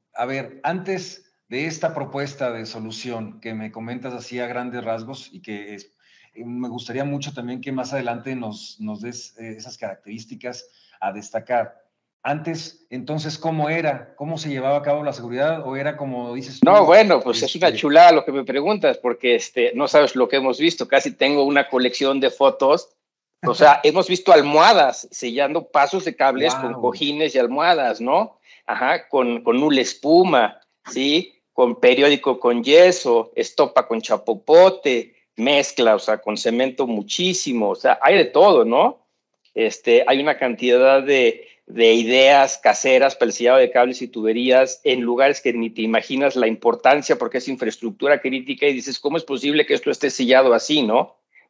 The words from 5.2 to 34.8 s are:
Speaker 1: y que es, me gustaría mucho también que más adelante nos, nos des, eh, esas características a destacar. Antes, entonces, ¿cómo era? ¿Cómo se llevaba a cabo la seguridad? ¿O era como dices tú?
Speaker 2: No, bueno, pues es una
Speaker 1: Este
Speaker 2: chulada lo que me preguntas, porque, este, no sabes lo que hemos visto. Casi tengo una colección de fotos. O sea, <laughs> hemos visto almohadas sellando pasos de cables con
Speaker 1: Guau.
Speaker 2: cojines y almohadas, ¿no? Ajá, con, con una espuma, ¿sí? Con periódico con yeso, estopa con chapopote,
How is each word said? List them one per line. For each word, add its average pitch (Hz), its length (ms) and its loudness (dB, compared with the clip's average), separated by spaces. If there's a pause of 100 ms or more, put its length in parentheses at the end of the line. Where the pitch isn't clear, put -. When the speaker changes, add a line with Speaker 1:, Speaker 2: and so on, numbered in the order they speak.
Speaker 1:
y 92 80 -20
que 104 340 -16
es, - 180 -20 (420)
me 120 340 -12
gustaría 120 340 -10
mucho 143 300 -10
también 123 260 -12
que 135 140 -12
más 131 180 -10
adelante 127 440 -10
nos, 110 440 -14
nos 107 220 -12
des, 120 360 -16
eh, 113 200 -16
esas 117 200 -20
características 113 920 -16 (320)
a - 100 -6
destacar. - 720 -8 (420)
Antes, 156 640 -10
entonces, 151 480 -10
¿cómo 160 300 -4
era? 156 480 -6
¿Cómo 156 220 -12
se 156 100 -12
llevaba 139 300 -4
a 143 40 -4
cabo 147 220 -2
la 143 80 -6
seguridad? 131 560 -6
¿O 131 80 -8
era 143 220 -6
como 123 380 -10
dices - 260 -6
tú? 175 100 6
Speaker 2:
No, 202 140 8
bueno, 180 340 6
pues 120 240 -4
es 131 140 -6
una 170 100 2
Speaker 1:
Este 120 140 0
Speaker 2:
chulada 165 320 8
lo 147 100 2
que - 80 -8
me 135 140 -4
preguntas, 139 520 -2
porque, 120 380 0
este, 120 400 -2
no 139 140 -2
sabes 147 260 2
lo 127 140 0
que 139 80 0
hemos 131 200 -2
visto. 151 300 -2
Casi 135 240 0
tengo 139 320 0
una 143 240 0
colección 131 540 -2
de 131 80 2
fotos. 139 640 0 (500)
O 123 80 -2
sea, 147 280 6
<laughs> - 20 -14
hemos 175 240 2
visto 180 240 0
almohadas 151 800 4
sellando 139 580 -6
pasos 151 360 -2
de 160 100 -8
cables 135 400 0
con 123 160 -8
Speaker 1:
Guau. 120 120 -10
Speaker 2:
cojines 143 520 -4
y 131 40 2
almohadas, 135 600 0
¿no? 151 400 -2 (260)
Ajá, 127 440 -4
con, 120 340 -2
con 123 180 0
una 143 200 0
espuma, 147 800 0 (280)
¿sí? 147 640 -4
Con 120 300 0
periódico 135 580 2
con 120 240 0
yeso, 135 720 4
estopa 131 500 0
con 113 140 -4
chapopote, 127 1120 2 (220)